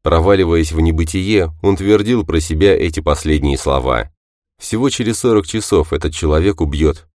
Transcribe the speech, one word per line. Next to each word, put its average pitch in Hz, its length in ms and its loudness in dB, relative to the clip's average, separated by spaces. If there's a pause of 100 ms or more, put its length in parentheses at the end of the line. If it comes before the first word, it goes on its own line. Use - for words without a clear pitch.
Проваливаясь 82 680 2
в 82 80 -2
небытие, 82 720 0 (100)
он 98 140 2
твердил 104 500 2
про 80 140 -2
себя 82 340 2
эти 80 280 -2
последние 73 560 0
слова. 65 540 -2 (500)
Всего 127 280 -2
через 117 300 -4
сорок 110 260 2
часов 101 460 -2
этот 78 220 -4
человек 82 480 0
убьёт 73 460 -2 (120)